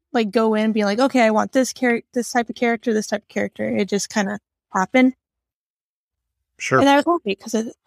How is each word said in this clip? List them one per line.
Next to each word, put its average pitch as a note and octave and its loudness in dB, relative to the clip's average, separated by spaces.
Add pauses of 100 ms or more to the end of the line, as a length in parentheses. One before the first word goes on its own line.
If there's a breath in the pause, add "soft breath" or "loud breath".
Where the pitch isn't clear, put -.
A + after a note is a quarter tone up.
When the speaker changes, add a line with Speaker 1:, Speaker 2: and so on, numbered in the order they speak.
(140)
Speaker 1:
like, A3 0
go A3 2
in G#3+ 0
being G#3+ 0
like, G#3 0
"Okay, C4 2
I A3 4
want G#3+ -2
this C4 0
char-, A#3+ -2 (120)
this A#3+ -4
type A#3+ -2
of B3 -12
character, A#3 -2
this G#3+ -2
type G#3 -6
of - -20
character." G#3 -6
It G#3+ -2
just G3+ -4
kinda G#3 -4 (340)
happened. B3+ 2 (1400)
Speaker 2:
Sure. C3+ 2
Speaker 1:
And C#4 4
I C#4 6
was C#4+ 0
happy E4 -2
'cause - -10
it, A3+ -4 (120)